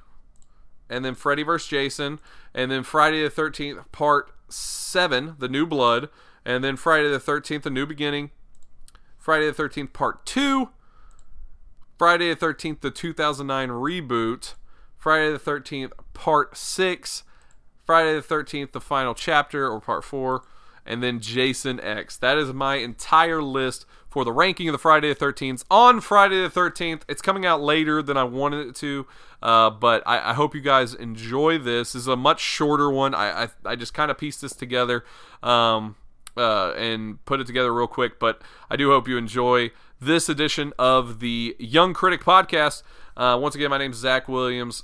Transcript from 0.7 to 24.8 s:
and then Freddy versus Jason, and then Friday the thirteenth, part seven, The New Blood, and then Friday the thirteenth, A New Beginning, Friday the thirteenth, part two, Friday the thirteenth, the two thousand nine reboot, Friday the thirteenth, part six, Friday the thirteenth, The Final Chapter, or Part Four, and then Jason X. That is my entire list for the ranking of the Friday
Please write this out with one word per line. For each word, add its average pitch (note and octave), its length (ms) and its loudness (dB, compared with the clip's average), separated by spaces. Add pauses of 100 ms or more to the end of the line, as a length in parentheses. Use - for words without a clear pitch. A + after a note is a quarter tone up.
and B2+ 160 -6
then B2+ 100 -6
Freddy D3 280 0
versus D#3+ 260 -2
Jason, C#3+ 500 -4 (340)
and B2+ 160 -2
then C3 140 -2
Friday D#3 400 4
the D3 60 2
thirteenth, D3 640 -6
part D3 380 2 (180)
seven, D#3 880 -2
The C3 80 -4
New C3+ 180 0
Blood, C3 440 2 (340)
and B2 180 -2
then C3+ 140 -2
Friday D3+ 320 2
the C#3 100 0
thirteenth, D3 480 -4
A D#3 40 -6
New C3+ 160 -2
Beginning, D3 460 -6 (840)
Friday D#3 280 2
the D3+ 80 0
thirteenth, C#3+ 400 -6
part - 320 -4
two, C4+ 460 0 (1300)
Friday E3+ 300 4
the D#3+ 80 0
thirteenth, D#3 460 -4
the C#3 100 -4
two E3 220 -8
thousand C#3+ 340 -2
nine C3+ 220 -2
reboot, B2 840 -4 (420)
Friday D#3 340 2
the C#3+ 80 -4
thirteenth, C#3 540 -8 (200)
part D3+ 440 2
six, - 680 -4 (600)
Friday D#3+ 300 4
the D3 60 -2
thirteenth, D3 500 -6
The B2+ 100 -10
Final C3 320 -2
Chapter, C#3+ 560 0
or A2 100 -6
Part G2 240 -4
Four, C3 400 -4 (420)
and A#2+ 180 -6
then B2 160 -2
Jason B2+ 600 -2
X. - 380 -8
That C#3 200 2
is C#3 140 0
my C3+ 240 -2
entire D#3+ 680 0
list C3 440 -4 (240)
for C3+ 140 -2
the A#2 80 -2
ranking E3+ 380 0
of - 20 0
the C#3 80 -2
Friday D3+ 300 6